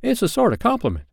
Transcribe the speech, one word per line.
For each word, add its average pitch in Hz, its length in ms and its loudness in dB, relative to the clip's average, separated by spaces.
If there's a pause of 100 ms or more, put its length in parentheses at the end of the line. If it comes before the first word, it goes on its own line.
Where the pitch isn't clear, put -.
it's 247 200 0
a 190 60 2
sort 226 260 2
of - 60 -4
compliment. 135 540 -2